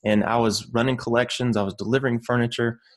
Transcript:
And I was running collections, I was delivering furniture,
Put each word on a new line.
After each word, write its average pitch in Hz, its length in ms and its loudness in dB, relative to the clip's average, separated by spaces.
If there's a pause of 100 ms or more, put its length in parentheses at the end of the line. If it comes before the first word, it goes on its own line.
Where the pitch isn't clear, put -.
And 104 200 2
I 107 140 0
was 113 340 0
running 120 260 0
collections, 120 600 0
I 104 60 0
was 98 120 -4
delivering 120 460 0
furniture, 117 580 -2 (180)